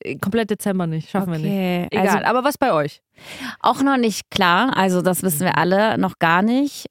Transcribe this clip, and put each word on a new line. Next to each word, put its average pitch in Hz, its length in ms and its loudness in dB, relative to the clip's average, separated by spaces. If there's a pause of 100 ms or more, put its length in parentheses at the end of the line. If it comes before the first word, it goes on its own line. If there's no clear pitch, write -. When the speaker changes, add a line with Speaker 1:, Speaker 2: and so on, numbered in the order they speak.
(200)
Speaker 1:
Komplett 214 300 0
Dezember 190 360 -2
nicht. 160 220 -6
Schaffen 170 240 -4
wir 160 60 -4
Speaker 2:
Okay, 180 460 -2
Speaker 1:
nicht. - 80 -10
Egal, 190 240 2
Speaker 2:
also - 100 -2
Speaker 1:
aber 247 180 0
was 285 140 -2
bei 240 160 0
euch? 147 260 -2 (600)
Speaker 2:
Auch 247 220 2
noch 277 140 2
nicht 226 340 -2
klar. 196 460 2
Also 185 240 2
das 180 220 0
wissen 165 180 -2
wir 180 120 0
Speaker 1:
Mhm. - 60 0
Speaker 2:
alle 190 400 2
noch 190 200 -2
gar 170 240 2
nicht. 254 480 0